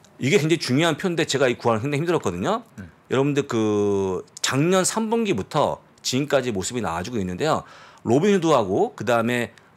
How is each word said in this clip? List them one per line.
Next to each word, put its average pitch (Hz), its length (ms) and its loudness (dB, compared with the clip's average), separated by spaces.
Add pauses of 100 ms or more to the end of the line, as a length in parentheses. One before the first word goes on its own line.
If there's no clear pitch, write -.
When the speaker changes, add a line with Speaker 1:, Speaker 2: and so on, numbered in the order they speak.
(200)
Speaker 1:
이게 143 180 2
굉장히 160 220 2
중요한 156 380 0
표인데 170 280 -2
제가 135 220 2
이 123 100 0
구하는 113 240 0
굉장히 143 200 -2
힘들었거든요. 160 640 -2 (140)
Speaker 2:
음. - 140 -16 (180)
Speaker 1:
여러분들 139 380 0
그 104 760 0 (180)
작년 175 440 0
삼 220 240 -4
분기부터 185 720 0 (220)
지금까지 131 480 0
모습이 107 300 -6
나와주고 92 360 -4
있는데요. 92 460 -2 (400)
로빈후드하고 139 920 2
그다음에 117 580 0 (240)